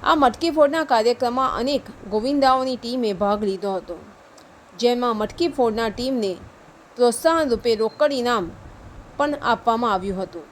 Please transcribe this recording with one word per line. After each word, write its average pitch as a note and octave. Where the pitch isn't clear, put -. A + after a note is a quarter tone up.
આ D#4+
મટકી D4
ફોડના D4+
કાર્યક્રમમાં B3
અનેક B3+
ગોવિંદાઓની C4
ટીમે A#3+
ભાગ G3+
લીધો G3
હતો, F3
જેમાં A#3+
મટકી G#3+
ફોડના A#3
ટીમને A3+
પ્રોત્સાહન D4
રૂપે A3+
રોકડ A3
ઇનામ A#3+
પણ D4
આપવામાં A#3
આવ્યું F#3+
હતું. E3+